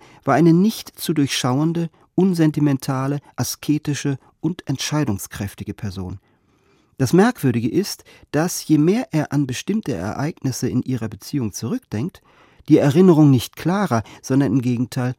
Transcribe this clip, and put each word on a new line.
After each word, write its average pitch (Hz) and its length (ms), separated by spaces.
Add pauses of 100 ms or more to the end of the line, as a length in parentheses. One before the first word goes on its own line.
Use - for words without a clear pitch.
(240)
war 135 120
eine 160 180
nicht 190 440
zu - 160
durchschauende, 147 760 (260)
unsentimentale, 147 1040 (160)
asketische 143 840 (220)
und 175 260
entscheidungskräftige 120 1080
Person. 95 460 (760)
Das 131 140
Merkwürdige 143 580
ist, - 360 (260)
dass, 160 340
je 151 120
mehr 190 340
er 151 220
an 143 120
bestimmte 151 480
Ereignisse 117 760
in 117 140
ihrer 113 260
Beziehung 107 420
zurückdenkt, 135 680 (480)
die 151 100
Erinnerung 151 520
nicht 123 240
klarer, 165 480 (180)
sondern 131 300
im 131 100
Gegenteil 123 580